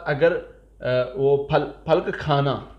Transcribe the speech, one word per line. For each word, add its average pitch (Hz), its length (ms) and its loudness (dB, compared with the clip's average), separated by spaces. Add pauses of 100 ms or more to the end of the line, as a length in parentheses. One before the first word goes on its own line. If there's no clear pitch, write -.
अगर, 151 260 2
अ, - 840 -4
वो 139 340 2
फल, 147 220 0 (140)
फल 165 140 4
का 190 100 -4
खाना, 139 680 -2